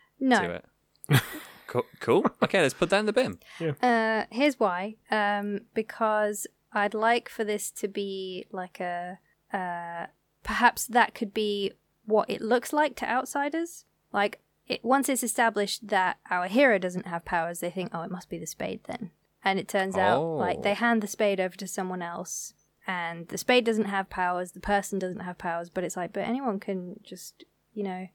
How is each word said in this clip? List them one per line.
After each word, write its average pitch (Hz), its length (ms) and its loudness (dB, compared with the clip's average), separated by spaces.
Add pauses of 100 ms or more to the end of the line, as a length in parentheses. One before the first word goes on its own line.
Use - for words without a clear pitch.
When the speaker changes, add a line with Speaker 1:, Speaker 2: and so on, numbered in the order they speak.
(200)
Speaker 1:
No. 254 200 4
Speaker 2:
to 175 120 -2
it. - 120 -10 (440)
Speaker 1:
<laughs> - 580 0
Speaker 2:
Co-, - 200 -2 (120)
cool. - 260 4 (180)
Okay, 190 200 4
let's 135 120 4
put 170 160 0
that 196 100 4
in 214 60 0
the 208 60 2
bin. 220 260 0 (200)
Speaker 3:
Yeah. 160 140 0 (100)
Speaker 1:
Uh, 220 480 2
here's 269 300 2
why. 196 340 0 (160)
Um, 208 520 0 (120)
because 214 720 0 (260)
I'd 208 220 2
like 233 340 2
for - 140 -4
this 208 300 -2
to - 160 -4
be, 190 640 -6
like, 185 280 -8
a, 180 380 -4 (340)
uh, 175 540 -4 (380)
perhaps 226 420 4
that 226 280 2
could 202 200 -6
be 208 380 0 (340)
what 214 240 2
it - 120 -4
looks 233 300 0
like 294 240 2
to - 120 -4
outsiders. 285 760 -4 (280)
Like, 202 280 0 (280)
it, - 160 -4
once 262 240 4
it's 262 140 0
established 214 680 0
that 185 300 2 (120)
our 180 160 0
hero 226 320 6
doesn't 180 280 -4
have 170 180 -6
powers, 170 360 -2
they 175 100 -4
think, 180 240 -6
"Oh, 165 80 -4
it 180 80 -8
must 180 180 -10
be 170 100 -6
the 165 80 -10
spade - 400 -6
then." - 240 -10 (320)
And 196 160 2
it 196 100 -4
turns 190 280 0
out, 180 260 4
like, 165 360 0
Speaker 2:
Oh. - 40 -8
Speaker 1:
they 202 120 2
hand 233 280 2
the 208 40 -4
spade 196 340 2
over 185 160 -2
to 196 100 -10
someone 185 360 -4
else, 170 500 -8 (340)
and 170 420 -4
the 185 100 -6
spade 247 260 4
doesn't 220 220 2
have 196 240 -2
powers, 180 420 -2
the 185 80 -18
person 202 380 0
doesn't 185 220 -4
have 180 180 -10
powers, 175 320 -6
but 185 140 -4
it's 170 120 -6
like, 175 160 -6
but 202 120 -4
anyone 233 360 -2
can 180 420 -6
just, - 420 -18 (280)
you 208 100 -6
know, 185 320 -6